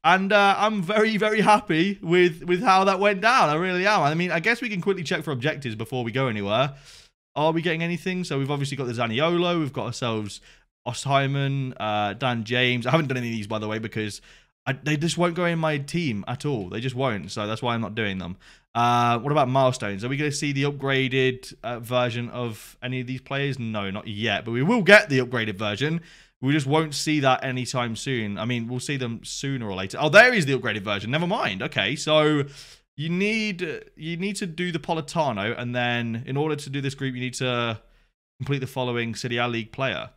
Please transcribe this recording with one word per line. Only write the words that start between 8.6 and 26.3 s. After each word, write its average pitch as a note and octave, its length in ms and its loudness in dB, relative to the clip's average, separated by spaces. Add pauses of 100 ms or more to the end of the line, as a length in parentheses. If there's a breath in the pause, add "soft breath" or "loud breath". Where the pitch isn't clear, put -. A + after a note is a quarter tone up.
got C3+ 100 -4
the A#2+ 60 -4
Zaniolo. E3 680 0
We've C#3+ 140 -2
got A#2+ 140 -6
ourselves A2+ 540 -4 (460 soft breath)
Osimhen, C#3 920 0
uh, G#2 360 0
Dan A#2+ 300 0
James. B2 420 2
I B2 60 2
haven't D#3+ 160 2
done B2+ 100 -2
any A#2+ 100 -4
of A#2 60 -4
these, G#2+ 140 -6
by A2 100 -4
the G#2+ 100 -4
way, G#2+ 100 -2
because G#2+ 440 -6 (420 soft breath)
I, C3 80 -2
they D3+ 240 -2
just E3 220 -2
won't F3 160 2
go F3 100 -2
in E3+ 140 0
my D#3 200 0
team C#3+ 500 -2
at B2+ 180 -6
all. G#2 240 -4
They G#2 100 -6
just A#2+ 140 -4
won't. A#2+ 380 -2
So G#2+ 140 -4
that's A2 140 -4
why A#2+ 140 -2
I'm A#2 80 -2
not G#2 120 -6
doing G2+ 240 -2
them. F2+ 180 -8 (420 soft breath)
Uh, A#2+ 400 4
what C3+ 140 -2
about C#3 160 4
milestones? B2+ 560 0
Are B2+ 40 -4
we C#3 80 -4
gonna D3 140 -2
see C#3+ 220 -2
the C#3 100 0
upgraded, C3 880 0 (120)
uh, A#2 160 -8
version A#2+ 500 -2
of A#2+ 500 -8
any B2+ 200 -6
of A#2+ 80 -8
these B2+ 120 -8
players? C#3 380 -4
No, G#2+ 320 -4
not G2+ 160 -6
yet. G#2 380 -2
But A#2 80 -4
we B2 100 2
will G#3+ 200 4
get G3+ 260 8
the C3+ 100 2
upgraded A#2 380 -2
version. A#2 440 -2 (400 loud breath)